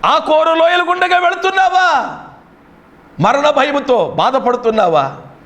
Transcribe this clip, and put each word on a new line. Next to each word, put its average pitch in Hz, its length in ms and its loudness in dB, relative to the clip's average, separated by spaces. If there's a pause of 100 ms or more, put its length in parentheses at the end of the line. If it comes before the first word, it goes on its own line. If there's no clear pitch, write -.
ఆ 294 120 2
కోరు 311 360 0
లోయల 339 360 2
గుండగా 359 280 0
వెళుతున్నావా? 370 1000 0 (1000)
మరణ 277 300 2
భయముతో 269 680 0
బాధపడుతున్నావా? 220 960 0 (340)